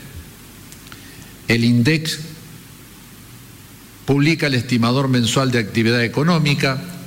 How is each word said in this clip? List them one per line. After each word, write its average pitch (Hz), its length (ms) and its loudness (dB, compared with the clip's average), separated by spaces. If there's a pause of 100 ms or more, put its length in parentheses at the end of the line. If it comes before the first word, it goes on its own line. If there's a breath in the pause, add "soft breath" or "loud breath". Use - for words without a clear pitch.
(1500 loud breath)
el 117 160 2
index 120 560 2 (1900)
publica 147 400 2
el 139 80 0
estimador 123 540 2
mensual 127 420 2
de 120 80 2
actividad 117 460 2
económica, 139 760 2 (260)